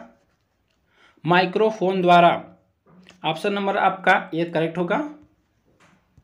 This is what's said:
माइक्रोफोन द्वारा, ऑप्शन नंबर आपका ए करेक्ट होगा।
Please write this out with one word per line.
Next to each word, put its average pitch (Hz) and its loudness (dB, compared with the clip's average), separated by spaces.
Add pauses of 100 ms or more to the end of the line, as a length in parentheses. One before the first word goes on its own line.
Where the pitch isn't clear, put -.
(1200)
माइक्रोफोन 185 0
द्वारा, 175 6 (840)
ऑप्शन 160 -4
नंबर 196 -4
आपका 190 0
ए 165 -2
करेक्ट 165 -4
होगा। 180 -4 (1300)